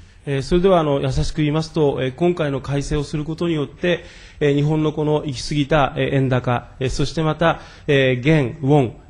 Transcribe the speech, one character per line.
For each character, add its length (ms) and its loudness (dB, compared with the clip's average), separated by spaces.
え 120 -2
ー、 40 -2
そ 140 0
れ 40 4
で 80 4
は、 120 6
あ 20 0
の、 180 0
優 120 -2
し 200 0
く 60 -4
言 80 2
い 40 2
ま 120 0
す 100 -10
と、 300 2
え 60 -2
ー、 60 -6
今 200 0
回 160 -2
の 100 -4
改 220 -4
正 140 -4
を 80 -2
す 120 -8
る 80 -6
こ 100 -8
と 140 -4
に 60 -2
よ 100 -2
っ 40 -6
て、 360 -4
え 100 4
ー、 40 2
日 80 2
本 200 2
の 100 0
こ 120 -4
の 200 0
行 120 -6
き 120 -10
過 60 -4
ぎ 120 0
た、 300 2
え 60 -2
ー、 120 0
円 140 2
高、 400 -2
え 80 -4
ー、 40 -2
そ 160 -2
し 80 -8
て 80 -2
ま 120 0
た、 260 0
え 340 2
ー、 20 -10
元、 380 2
ウ 80 -2
ォ 120 6
ン、 160 -2